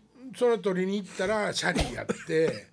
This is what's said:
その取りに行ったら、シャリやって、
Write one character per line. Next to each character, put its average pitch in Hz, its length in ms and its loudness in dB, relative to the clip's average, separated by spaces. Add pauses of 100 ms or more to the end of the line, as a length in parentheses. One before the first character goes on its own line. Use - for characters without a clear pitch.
(360)
そ 247 140 4
の 233 80 4
取 185 240 0
り 185 60 2
に 196 100 0
行 185 120 -6
っ - 60 -
た 185 120 -2
ら、 208 260 0
シ - 120 -2
ャ 175 60 2
リ 139 220 0
や 110 100 -8
っ - 40 -12 (200)
て、 160 460 2